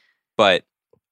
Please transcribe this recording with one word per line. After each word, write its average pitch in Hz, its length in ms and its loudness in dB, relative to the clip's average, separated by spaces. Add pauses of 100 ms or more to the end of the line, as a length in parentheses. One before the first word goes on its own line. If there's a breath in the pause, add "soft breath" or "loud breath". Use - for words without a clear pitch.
(380 soft breath)
But 95 260 0 (480)